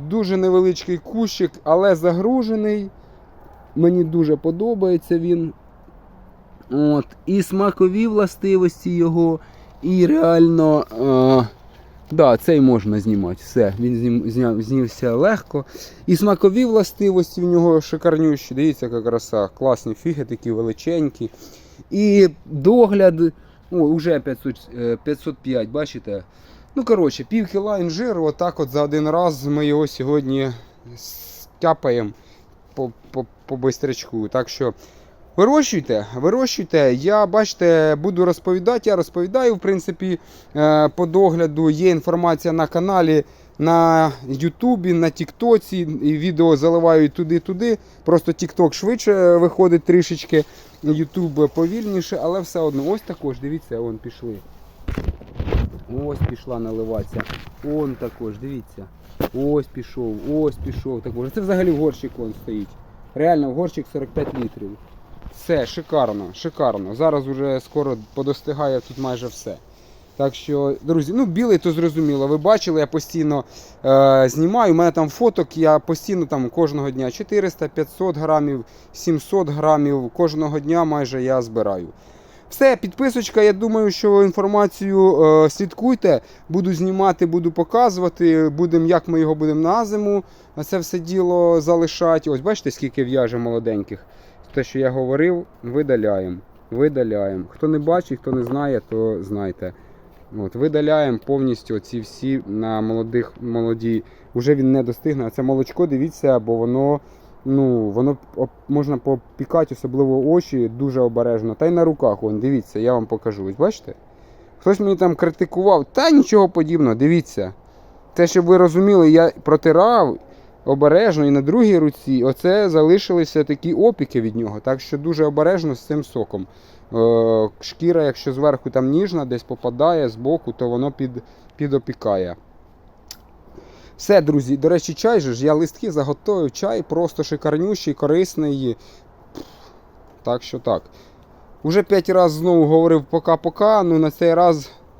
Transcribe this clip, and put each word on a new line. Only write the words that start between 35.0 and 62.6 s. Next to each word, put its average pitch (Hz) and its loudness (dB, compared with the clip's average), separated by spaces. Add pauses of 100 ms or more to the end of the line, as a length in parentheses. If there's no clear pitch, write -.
вирощуйте, 190 2 (100)
вирощуйте. 160 0
Я, 202 2
бачите, 170 2
буду 180 -2
розповідати, 185 0
я 202 2
розповідаю, 190 0
в 180 -6
принципі, 185 -4 (360)
е, 151 4
по 175 -2
догляду. 165 2
Є 160 2
інформація 170 0
на 160 0
каналі, 170 2 (360)
на 160 4 (160)
Ютубі, 175 -2
на 165 2
Тіктоці, 208 0
і 156 -2
відео 165 2
заливаю 165 4
туди-туди. 180 -2 (280)
Просто 165 2
Тікток 165 0
швидше 190 2
виходить 170 4
трішечки, 165 0 (380)
Ютуб 151 -2
повільніше, 190 -4
але 175 -4
все 175 -8
одно. 143 -2
Ось 208 -4
також, 139 -10
дивіться, 139 -10
вон 117 -8
пішли. 113 -14 (1700)
Ось 143 -8 (100)
пішла 120 -10
наливатися. 113 -8 (540)
Он 143 -6
також, 113 -12
дивіться. 120 -14 (480)
Ось 139 -2
пішов, 117 -10 (160)
ось 151 -2 (100)
пішов 131 -8
також. 123 -8
Це 220 -6
взагалі 185 0
в 147 -2
горщик 139 -4
вон 110 -10 (100)
стоїть. 107 -10 (460)